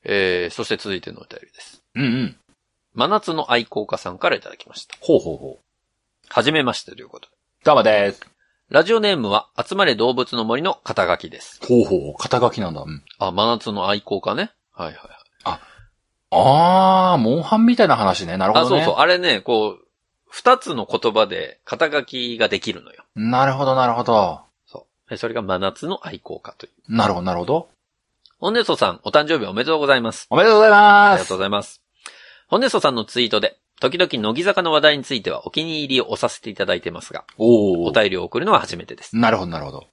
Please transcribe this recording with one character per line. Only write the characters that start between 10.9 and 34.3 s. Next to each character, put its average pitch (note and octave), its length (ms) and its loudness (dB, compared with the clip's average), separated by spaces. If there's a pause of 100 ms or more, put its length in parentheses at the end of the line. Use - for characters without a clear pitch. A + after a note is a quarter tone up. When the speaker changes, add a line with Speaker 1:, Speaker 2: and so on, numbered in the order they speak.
Speaker 1:
書 F2 100 0
き E2+ 140 -16
で - 100 -20
す。 - 260 -20
Speaker 2:
ほ A#2+ 160 4
う - 20 2
ほ F#2 120 -2 (140)
う。 - 80 -16
肩 - 220 -2
書 A#2 100 2
き A2+ 100 -10
な F2+ 100 -6
ん D#2 40 -12
だ。 - 80 -12
う D2+ 60 -16
ん。 D2+ 140 -14 (160)
Speaker 1:
あ、 F#2+ 120 -4
真 G2+ 160 0
夏 A#2 260 -4
の F#2+ 160 -4
愛 G#2 120 -2
好 G2+ 200 -6
家 G#2+ 140 -4
ね。 F#3+ 180 -6 (200)
は F2 120 -12
い - 20 -10
は D#2 60 -12
い - 20 -20
は - 80 -20
い。 - 60 -20 (360)
Speaker 2:
あ、 - 160 -8 (680)
あ F#3 840 4
ー、 - 20 0
モ A#2+ 200 0
ン D#3+ 40 -4
ハ - 140 0
ン A3+ 100 4
み A#3+ 100 4
た A3 80 4
い F3 40 2
な C3 80 4
話 F#2 300 -2
ね。 E2+ 100 -8
な F#2+ 100 0
る G#2 80 2
ほ D3+ 60 4
ど B2 100 0
ね。 D#3+ 120 2
Speaker 1:
あ、 - 20 0
そ - 80 2
う - 20 -2
そ - 40 -2
う。 C#3 40 4
あ D#3+ 40 4
れ F3+ 120 2
ね、 D3 220 -2
こ G#2+ 400 -2
う、 - 60 -20 (420)
二 B3+ 300 2
つ - 160 -10
の G#2+ 120 -6
言 A2+ 260 -2
葉 G#2+ 140 4
で F2+ 380 -10
肩 D#3 260 -2
書 D3 140 -2
き A#2+ 340 -10
が A2 100 2
で G2 120 -2
き G#2+ 120 -8
る F2 100 -12
の - 100 -20
よ。 - 100 -20 (140)
Speaker 2:
な B2 300 0
る C3+ 80 0
ほ C#3 100 -4
ど、 C3 100 2
な B2+ 140 2
る A2+ 60 0
ほ A#2+ 100 -4
ど。 G2 380 2 (240)
Speaker 1:
そ - 200 -20 (220)
う。 - 20 -18
で、 G#2+ 60 -10
そ A#2 100 -8
れ A2+ 80 -8
が A#2 80 -4
真 F#2 160 -4
夏 G2 300 -6
の - 180 -10
愛 G2 140 -14
好 - 180 -16
家 - 180 -20
と - 100 -20
い - 20 -20 (200)
う。 A3+ 80 -4
Speaker 2:
な G2+ 120 2
る G2 60 -2
ほ - 60 -6
ど、 F#2 60 -6
な F#2 60 -2
る F2 80 -4
ほ F2+ 60 -8
ど。 D#3+ 220 -2 (720)
Speaker 1:
本 G3+ 140 -4
音 A#3 120 0
祖 D#3 120 -2
さ G2 160 0
ん、 - 100 -12
お - 80 -10
誕 D3+ 160 2
生 D#3 140 0
日 G2+ 60 -6
お F#2+ 60 -10
め A2+ 120 -2
で D#3 60 -4
と D#3+ 60 2
う - 40 -2
ご C#3 80 0
ざ C#3 80 4
い B2 40 0
ま A2+ 120 -4
す。 - 180 -18
Speaker 2:
お - 60 0
め F3 80 6
で A3+ 60 6
と G#3+ 40 6
う - 40 6
ご G#3+ 40 8
ざ A3 60 8
い - 20 8
ま G3+ 60 8
す。 G3+ 340 8
Speaker 1:
あ G3 40 6
り F#3 80 0
が - 40 -6
と - 80 -4
う F#3 40 -4
ご - 40 -4
ざ G3 40 -2
い G3+ 40 -4
ま G2+ 140 -2
す。 - 180 -20 (640)
本 G3+ 140 0
音 C4 100 0
祖 A3 80 -2
さ D3+ 120 2
ん B2+ 40 -6
の A2 100 -4
ツ - 160 -6
イ B2 40 2
ー A2+ 40 -2
ト G#2+ 120 0
で、 - 160 -4 (240)
時 C#3 160 -2
々 C3+ 260 -2
乃 G#2+ 120 -2